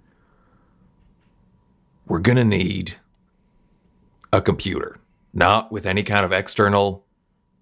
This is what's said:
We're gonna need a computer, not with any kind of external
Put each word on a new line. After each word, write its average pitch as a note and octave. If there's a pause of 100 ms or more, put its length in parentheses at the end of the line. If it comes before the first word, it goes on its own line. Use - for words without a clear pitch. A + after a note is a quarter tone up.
(2000)
We're F2
gonna B2
need F#2+ (1300)
a F#2+
computer, - (340)
not G2
with G2
any F#2+
kind G#2
of F2+
external G2+ (580)